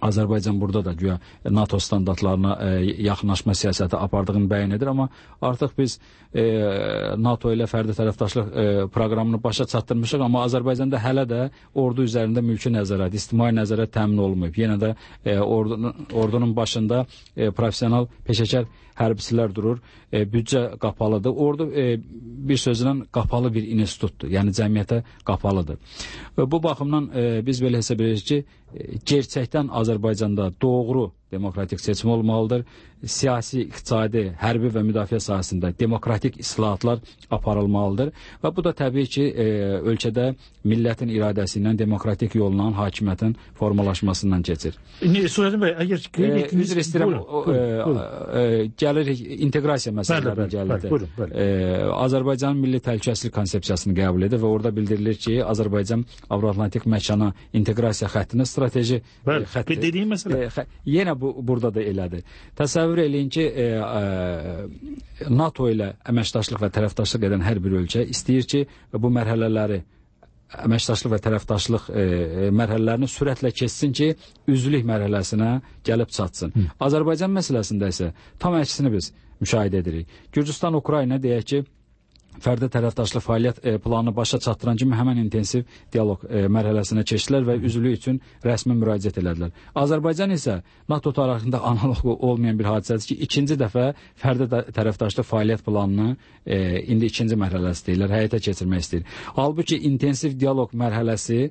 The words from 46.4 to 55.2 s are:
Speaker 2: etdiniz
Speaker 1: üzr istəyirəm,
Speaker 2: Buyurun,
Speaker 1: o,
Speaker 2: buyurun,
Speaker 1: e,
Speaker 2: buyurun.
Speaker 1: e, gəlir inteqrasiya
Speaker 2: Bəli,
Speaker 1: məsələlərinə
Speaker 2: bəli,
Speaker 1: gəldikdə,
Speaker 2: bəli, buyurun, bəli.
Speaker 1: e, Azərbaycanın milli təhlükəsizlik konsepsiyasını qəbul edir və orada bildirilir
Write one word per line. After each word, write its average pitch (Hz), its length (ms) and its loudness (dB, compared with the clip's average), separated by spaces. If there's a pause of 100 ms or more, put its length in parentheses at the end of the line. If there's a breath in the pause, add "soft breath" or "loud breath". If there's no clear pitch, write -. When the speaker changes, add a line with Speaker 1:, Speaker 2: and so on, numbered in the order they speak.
Speaker 2:
etdiniz 175 260 2
Speaker 1:
üzr 175 140 0
istəyirəm, 180 260 2
Speaker 2:
Buyurun, 127 180 -2
Speaker 1:
o, 147 180 -2
Speaker 2:
buyurun, 127 200 2
Speaker 1:
e, 113 180 0
Speaker 2:
buyurun. 143 160 0 (380)
Speaker 1:
e, 113 400 2
gəlir 147 320 2 (380)
inteqrasiya 143 440 0
Speaker 2:
Bəli, 104 80 -2
Speaker 1:
məsələlərinə 113 460 0
Speaker 2:
bəli, 90 100 -6
Speaker 1:
gəldikdə, 98 300 -2
Speaker 2:
bəli, 95 40 -2
buyurun, 101 280 -2
bəli. 104 160 -6
Speaker 1:
e, 101 100 0 (640)
Azərbaycanın 135 580 0
milli 131 220 0
təhlükəsizlik 117 480 -2
konsepsiyasını 98 640 0
qəbul 92 320 2
edir 120 100 2
və 110 60 2
orada 110 300 2
bildirilir 107 440 0